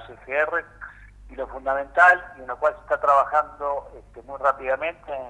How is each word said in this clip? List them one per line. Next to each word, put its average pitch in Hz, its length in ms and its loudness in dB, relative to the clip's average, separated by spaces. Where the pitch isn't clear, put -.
S 123 100 -18
G 131 80 -8
R. 156 300 -2
Y 127 60 -18
lo 127 120 -6
fundamental, 139 760 2
y 131 40 -18
en 127 60 -12
lo 123 100 -8
cual 151 160 2
se - 60 -16
está 143 200 -2
trabajando, 143 960 2
este, 117 260 -20
muy 135 160 -14
rápidamente, 139 760 -2